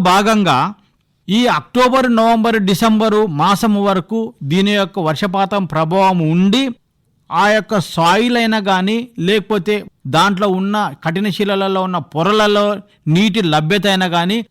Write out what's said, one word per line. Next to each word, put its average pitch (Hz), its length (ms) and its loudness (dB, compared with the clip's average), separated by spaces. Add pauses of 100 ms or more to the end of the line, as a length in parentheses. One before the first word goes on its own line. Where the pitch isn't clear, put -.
భాగంగా 190 560 2 (680)
ఈ 202 200 0
అక్టోబర్, 247 680 2
నవంబర్, 226 460 2
డిసెంబరు 214 580 2 (140)
మాసం 190 480 0
వరకు 202 380 -2 (240)
దీని 190 300 0
యొక్క 196 260 -4
వర్షపాతం 190 680 -2
ప్రభావం 175 600 0
ఉండి 196 360 2 (680)
ఆ 175 200 0
యొక్క 214 240 0 (140)
సాయిల్ 208 500 0
అయినా 220 240 0
కానీ, 190 340 0 (240)
లేకపోతే 202 560 -2 (320)
దాంట్లో 190 420 0
ఉన్న 190 260 -2 (260)
కఠిన 185 280 -2
శిలలలో 196 540 -2
ఉన్న 180 240 -4
పొరలలో 208 580 2 (420)
నీటి 202 380 2
లభ్యత 156 420 0
అయినా 185 200 0
కానీ 175 300 -2 (140)